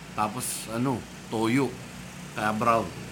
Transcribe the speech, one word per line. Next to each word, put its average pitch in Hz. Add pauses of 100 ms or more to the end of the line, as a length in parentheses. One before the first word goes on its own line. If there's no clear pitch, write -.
(120)
tapos 107 (240)
ano, 117 (280)
toyo, 120 (680)
kaya 107
brown. 110 (260)